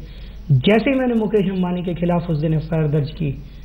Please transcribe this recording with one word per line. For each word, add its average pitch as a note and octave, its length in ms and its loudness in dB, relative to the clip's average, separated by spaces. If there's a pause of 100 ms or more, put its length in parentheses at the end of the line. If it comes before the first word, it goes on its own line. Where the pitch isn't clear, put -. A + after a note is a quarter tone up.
(520)
जैसे G#3 400 4
ही C4 80 2
मैंने B3 140 0
मुकेश G#3 380 2
अंबानी F3+ 320 -2
के F3 100 -2
खिलाफ F3 360 0
उस D3+ 120 0
दिन D#3+ 120 2
एफ़आईआर D#3 340 0
दर्ज D3 240 0
की, C#3+ 320 -4 (220)